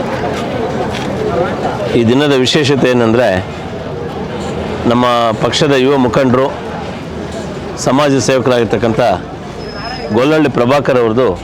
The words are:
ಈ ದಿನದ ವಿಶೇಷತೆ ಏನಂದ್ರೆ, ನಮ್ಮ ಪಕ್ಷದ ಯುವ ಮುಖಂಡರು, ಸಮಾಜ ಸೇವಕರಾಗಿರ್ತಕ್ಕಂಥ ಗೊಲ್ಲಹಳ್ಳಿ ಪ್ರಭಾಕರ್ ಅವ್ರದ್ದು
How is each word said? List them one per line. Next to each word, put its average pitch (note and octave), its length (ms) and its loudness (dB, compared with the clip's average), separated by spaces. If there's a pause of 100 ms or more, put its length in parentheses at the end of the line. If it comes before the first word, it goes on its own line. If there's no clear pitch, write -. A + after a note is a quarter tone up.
(2000)
ಈ A#2 100 2
ದಿನದ C#3+ 260 2
ವಿಶೇಷತೆ C3 560 2
ಏನಂದ್ರೆ, A2+ 560 2 (1400)
ನಮ್ಮ A#2+ 160 4 (360)
ಪಕ್ಷದ C#3 300 2
ಯುವ C3+ 260 4
ಮುಖಂಡರು, C3 500 2 (1300)
ಸಮಾಜ C#3 380 2
ಸೇವಕರಾಗಿರ್ತಕ್ಕಂಥ A#2+ 840 2 (1120)
ಗೊಲ್ಲಹಳ್ಳಿ D3 360 4
ಪ್ರಭಾಕರ್ B2+ 480 2
ಅವ್ರದ್ದು A#2 360 2 (100)